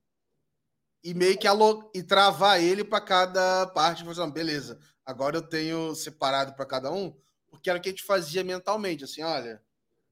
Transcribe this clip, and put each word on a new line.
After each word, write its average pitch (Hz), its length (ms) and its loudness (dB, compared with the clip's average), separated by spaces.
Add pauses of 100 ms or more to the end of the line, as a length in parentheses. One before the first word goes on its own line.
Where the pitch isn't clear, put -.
(1040)
e 170 120 -10
meio 185 200 4
que 208 120 0
alo-, 214 480 4
e 180 80 -6
travar 190 580 6
ele 190 220 2
pra 208 180 -2
cada 185 680 2
parte, 165 380 0
falando, 170 260 -6
"Beleza, 147 480 -6 (240)
agora 135 320 -4
eu 165 60 -2
tenho 160 540 -6
separado 135 580 -2
pra 139 100 -8
cada 131 280 -6
um", 180 220 -6 (360)
porque - 220 -6
era 175 80 0
o - 20 -10
que 185 80 -6
a - 20 -6
gente 190 120 -12
fazia 185 400 -2
mentalmente, 185 600 -4
assim, 151 200 -12
"Olha, 123 380 -6 (500)